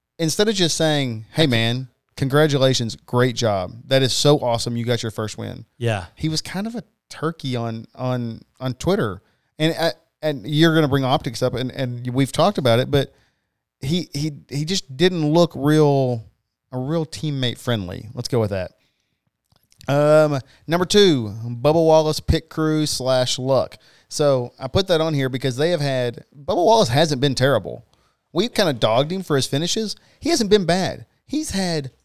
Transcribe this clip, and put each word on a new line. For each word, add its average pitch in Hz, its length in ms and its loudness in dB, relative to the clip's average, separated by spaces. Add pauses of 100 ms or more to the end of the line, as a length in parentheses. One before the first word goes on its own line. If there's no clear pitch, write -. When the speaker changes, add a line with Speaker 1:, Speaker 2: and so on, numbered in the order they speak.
(180)
Speaker 1:
instead 165 300 0
of 226 80 0
just 175 200 0
saying, 135 560 0
"Hey, 160 140 4
man, 120 420 0 (280)
congratulations, 135 800 2
great 123 400 0
job. 104 360 -2 (140)
That 135 160 2
is - 100 0
so 147 280 4
awesome. 120 360 -2
You 117 80 -4
got 117 200 -2
your 113 80 -4
first 107 260 -6
win." 110 280 -12 (120)
Speaker 2:
Yeah. 107 280 -4 (100)
Speaker 1:
He 156 120 -4
was 156 140 -4
kind 196 240 -8
of 233 80 -10
a 220 80 -10 (260)
turkey 147 480 -6
on, 113 380 -6
on, 123 480 -6 (180)
on 127 140 -6
Twitter. 139 480 -2 (360)
And, 160 200 0
uh, 165 120 0 (300)
and 143 260 -4
you're 156 280 4
gonna 156 140 4
bring 135 160 2
optics 127 380 -2
up, 127 120 0
and, 123 160 -4
and 123 420 -8
we've 131 200 0
talked 180 260 2
about 123 220 4
it, 127 100 -4
but 139 240 0 (680)
he, 165 320 -2
he, 151 200 -4 (160)
he 143 160 -4
just 156 320 -6
didn't 165 360 2
look 170 220 4
real, 139 680 2 (480)
a 131 60 -8
real 151 280 -4
teammate 135 520 -4
friendly. 98 560 -4
Let's 120 140 -8
go 123 120 0
with 107 100 0
that. 92 220 -6 (1160)
Um, 147 500 4 (300)
number 175 180 0
two, 151 480 4 (100)
Bubba 120 300 0
Wallace 156 460 4
pit - 280 -2
crew 156 380 0
slash 127 520 0
luck. 127 380 0 (320)
So 135 500 0
I 135 100 -8
put 190 200 -2
that 165 120 2
on 160 140 0
here 135 140 0
because 127 280 -4
they 151 140 0
have 175 100 0
had, 127 440 -2 (120)
Bubba 180 280 -2
Wallace 214 260 4
hasn't 143 300 2
been 139 140 2
terrible. 107 500 0 (480)
We've 208 220 -2
kinda 180 200 2
dogged 117 360 2
him 190 120 -4
for 156 140 0
his 131 120 0
finishes. 175 480 -4 (240)
He 285 100 -4
hasn't 240 200 0
been 202 160 4
bad. 170 400 -2 (200)
He's 302 240 -6
had 170 400 -4 (140)